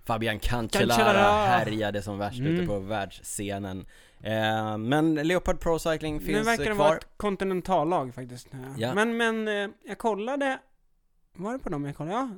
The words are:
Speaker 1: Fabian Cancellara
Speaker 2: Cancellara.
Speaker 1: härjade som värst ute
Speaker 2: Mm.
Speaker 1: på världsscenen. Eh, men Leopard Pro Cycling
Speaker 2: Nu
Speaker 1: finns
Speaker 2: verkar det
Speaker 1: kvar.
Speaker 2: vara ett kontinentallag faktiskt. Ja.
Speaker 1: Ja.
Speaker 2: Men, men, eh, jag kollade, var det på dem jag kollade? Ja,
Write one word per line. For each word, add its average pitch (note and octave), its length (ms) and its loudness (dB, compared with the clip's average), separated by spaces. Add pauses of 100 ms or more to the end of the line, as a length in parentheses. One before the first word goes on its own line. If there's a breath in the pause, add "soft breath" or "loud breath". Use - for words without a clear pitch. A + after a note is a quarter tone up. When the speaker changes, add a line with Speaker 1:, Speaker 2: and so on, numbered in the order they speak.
Speaker 1:
Fabian A2+ 340 -2
Cancellara - 580 2
Speaker 2:
Cancellara. G#3 500 6
Speaker 1:
härjade G#2+ 540 2
som G2 160 -6
värst G2+ 220 -4
ute C#3 100 0
Speaker 2:
Mm. F3 180 0
Speaker 1:
på G#2 120 -2
världsscenen. G2 1040 -6 (360 soft breath)
Eh, A2 560 0
men D3+ 380 2
Leopard F3 440 0
Pro E3 200 0
Cycling D#3 380 -2
Speaker 2:
Nu - 80 -8
Speaker 1:
finns A3 220 2
Speaker 2:
verkar A3+ 180 2
det - 100 0
Speaker 1:
kvar. G3+ 120 4
Speaker 2:
vara D#3+ 100 4
ett - 100 -12 (100)
kontinentallag F3+ 1000 0
faktiskt. B2 360 -12
Ja. C3+ 60 -14 (200)
Speaker 1:
Ja. A#2+ 160 0
Speaker 2:
Men, A3+ 240 2
men, A3+ 300 0
eh, G3+ 220 -2 (180)
jag G3+ 100 -8
kollade, C4 600 -2 (760)
var G3+ 200 -6
det C4+ 60 -6
på G3+ 100 -8
dem C#3+ 160 -4
jag C#3+ 100 -6
kollade? E3 220 -6
Ja, C4 200 -2